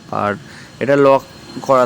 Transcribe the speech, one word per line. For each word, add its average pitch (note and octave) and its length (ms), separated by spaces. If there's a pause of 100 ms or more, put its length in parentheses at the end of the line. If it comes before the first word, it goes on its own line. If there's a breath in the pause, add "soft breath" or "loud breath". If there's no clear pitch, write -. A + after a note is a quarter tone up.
(220)
আর G#2 100 (520 loud breath)
এটা C#3 120 (120)
লক C3+ 140 (460)
করা B2+ 180